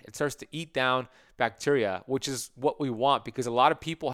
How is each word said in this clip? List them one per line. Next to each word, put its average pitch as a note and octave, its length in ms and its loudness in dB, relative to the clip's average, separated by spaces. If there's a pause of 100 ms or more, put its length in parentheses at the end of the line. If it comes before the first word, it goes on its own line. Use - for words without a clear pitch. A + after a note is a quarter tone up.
It G#2+ 100 -20
starts D3 220 -2
to - 140 -16
eat D#3 220 -10
down B2+ 340 0 (300)
bacteria, A2+ 680 0
which C3 200 -4
is C3 280 -6
what C3+ 240 -2
we C#3+ 100 -2
want A#2+ 360 2
because A#2+ 200 -6
a A#2+ 60 -4
lot B2+ 200 6
of D#3 80 -2
people D#3+ 340 -6